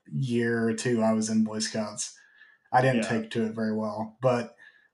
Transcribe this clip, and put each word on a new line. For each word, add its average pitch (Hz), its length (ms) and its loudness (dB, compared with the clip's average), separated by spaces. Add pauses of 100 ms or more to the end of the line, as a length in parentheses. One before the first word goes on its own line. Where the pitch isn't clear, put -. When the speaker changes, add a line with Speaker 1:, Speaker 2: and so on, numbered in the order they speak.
(120)
Speaker 1:
year 117 560 0
or 113 60 2
two 117 280 0
I 110 120 4
was 110 160 0
in 110 160 4
Boy 107 140 -4
Scouts, - 580 -6 (560)
I 127 80 6
didn't 127 220 4
Speaker 2:
Yeah. - 60 -2
Speaker 1:
take 110 220 -2
to 113 140 0
it 110 100 -4
very 110 180 -2
well, 110 480 -6
but 123 340 0 (380)